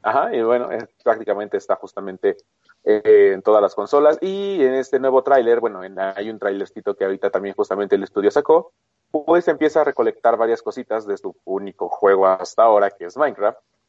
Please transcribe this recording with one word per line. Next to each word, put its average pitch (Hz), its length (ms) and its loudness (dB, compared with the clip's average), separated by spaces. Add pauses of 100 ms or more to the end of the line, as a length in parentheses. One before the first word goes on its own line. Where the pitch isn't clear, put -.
Ajá, 139 340 -2
y 117 80 -2
bueno, 120 300 0
eh, 110 140 -8 (160)
prácticamente 104 540 -2
está 95 200 -2
justamente, 98 600 -6 (480)
eh, 104 500 4
en 95 80 -8
todas 107 180 4
las 98 140 0
consolas, 147 460 2
y 196 420 -4
en 131 120 2
este 131 260 -2
nuevo 131 220 2
tráiler, 117 380 2
bueno, 104 220 -6
en, 95 160 -14
hay 98 320 -6
un 110 80 -12
tráilercito 98 560 -6
que 101 100 -4
ahorita 98 260 -2
también 98 240 -4
justamente 101 420 -2
el 98 60 0
estudio 101 280 0
sacó, 160 420 -2 (380)
pues 160 380 0
empieza 151 320 0
a 147 40 2
recolectar 117 520 0
varias 113 260 0
cositas 110 440 -8
de 101 100 -4
su 92 180 -12 (100)
único 95 440 -8
juego 98 380 4
hasta 95 360 0
ahora, 104 280 6
que - 160 -16
es 95 100 -14
Minecraft, 104 420 -2 (300)